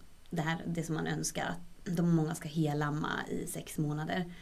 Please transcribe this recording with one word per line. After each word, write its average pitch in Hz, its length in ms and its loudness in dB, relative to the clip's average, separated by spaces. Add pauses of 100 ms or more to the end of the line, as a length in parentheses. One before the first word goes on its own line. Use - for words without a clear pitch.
(300)
det 170 120 -2
här, 160 260 0
det 170 160 0
som 160 120 -2
man 165 120 -2
önskar, 156 380 -2
att - 500 -4
de 170 200 6
många 156 200 4
ska 156 140 -8
helamma 147 600 2 (200)
i - 180 -2
sex - 300 -6
månader, 165 640 0